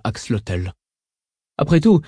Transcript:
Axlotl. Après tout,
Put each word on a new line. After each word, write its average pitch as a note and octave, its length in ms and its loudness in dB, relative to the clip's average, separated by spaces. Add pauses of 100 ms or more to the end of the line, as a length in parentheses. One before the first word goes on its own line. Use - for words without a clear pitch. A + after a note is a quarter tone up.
Axlotl. F#2+ 680 -6 (840)
Après D#3 220 2
tout, F3+ 280 4